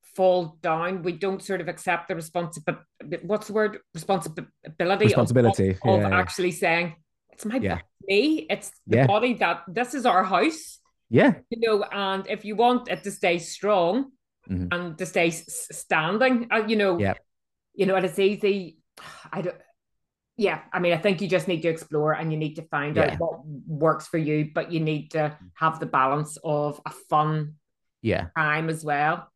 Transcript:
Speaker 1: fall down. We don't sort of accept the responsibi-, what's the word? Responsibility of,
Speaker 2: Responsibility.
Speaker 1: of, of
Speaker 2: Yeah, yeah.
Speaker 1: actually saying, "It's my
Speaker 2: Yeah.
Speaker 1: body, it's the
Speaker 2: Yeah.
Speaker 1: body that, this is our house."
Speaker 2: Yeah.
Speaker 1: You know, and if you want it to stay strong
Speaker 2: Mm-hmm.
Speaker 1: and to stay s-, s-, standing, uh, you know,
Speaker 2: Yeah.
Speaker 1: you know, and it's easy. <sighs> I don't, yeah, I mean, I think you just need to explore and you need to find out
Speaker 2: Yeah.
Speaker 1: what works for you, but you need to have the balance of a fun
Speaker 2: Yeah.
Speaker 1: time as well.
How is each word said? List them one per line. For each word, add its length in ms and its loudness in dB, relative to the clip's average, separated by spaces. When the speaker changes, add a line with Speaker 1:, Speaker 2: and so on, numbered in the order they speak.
Speaker 1:
fall 460 2
down. 400 -2
We 100 -4
don't 300 -4
sort 180 -4
of 80 -6
accept 400 -4
the 60 -4
responsibi-, 640 -6
what's 260 -4
the 40 -10
word? 260 -2
Responsibility 560 -4
of, 360 0
Speaker 2:
Responsibility. 720 4
Speaker 1:
of, 140 -4
of 160 4
Speaker 2:
Yeah, 80 0
yeah. 80 2
Speaker 1:
actually 360 0
saying, 420 0
"It's 140 -20
my 120 -4
Speaker 2:
Yeah. 240 -2
Speaker 1:
body, 480 2
it's 220 -6
the 100 4
Speaker 2:
Yeah. 100 8
Speaker 1:
body 280 2
that, 340 0
this 240 -4
is 140 -2
our 180 4
house." 540 0
Speaker 2:
Yeah. 240 6
Speaker 1:
You 100 -8
know, 220 2
and 440 -4
if 200 -8
you 100 -8
want 320 4
it 160 -4
to 60 -8
stay 280 0
strong 760 0
Speaker 2:
Mm-hmm. 240 -4
Speaker 1:
and 260 -6
to 80 -6
stay 220 2
s-, 200 -6
s-, 300 -12
standing, 720 0
uh, 160 0
you 100 0
know, 220 2
Speaker 2:
Yeah. 160 0
Speaker 1:
you 120 0
know, 100 2
and 80 2
it's 140 -4
easy. 600 0
<sighs> 340 -18
I 80 -6
don't, 160 -6
yeah, 260 0
I 80 -2
mean, 120 4
I 60 2
think 240 2
you 60 -4
just 200 0
need 140 -2
to 60 2
explore 440 0
and 180 -2
you 80 -2
need 180 -4
to 60 -12
find 360 -4
out 100 4
Speaker 2:
Yeah. 80 -4
Speaker 1:
what 240 -4
works 400 0
for 120 -2
you, 360 0
but 160 -4
you 100 -2
need 320 -2
to 260 -2
have 260 -2
the 60 -6
balance 580 0
of 400 -2
a 60 -8
fun 640 0
Speaker 2:
Yeah. 340 0
Speaker 1:
time 320 0
as 160 -6
well. 520 -2